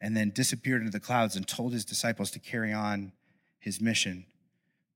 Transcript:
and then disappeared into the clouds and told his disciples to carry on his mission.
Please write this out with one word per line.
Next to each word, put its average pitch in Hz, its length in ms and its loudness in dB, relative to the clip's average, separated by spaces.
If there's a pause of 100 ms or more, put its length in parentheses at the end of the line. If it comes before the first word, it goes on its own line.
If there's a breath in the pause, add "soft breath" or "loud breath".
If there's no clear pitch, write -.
and 110 160 0
then 107 140 4
disappeared 127 500 2
into 110 120 -2
the 104 80 -2
clouds 113 360 2
and 92 100 -2
told 120 260 -2
his 113 120 -2
disciples 110 480 -2
to - 60 -8
carry 110 340 -2
on 104 400 -2 (460)
his 98 220 -6
mission. 104 460 0 (680)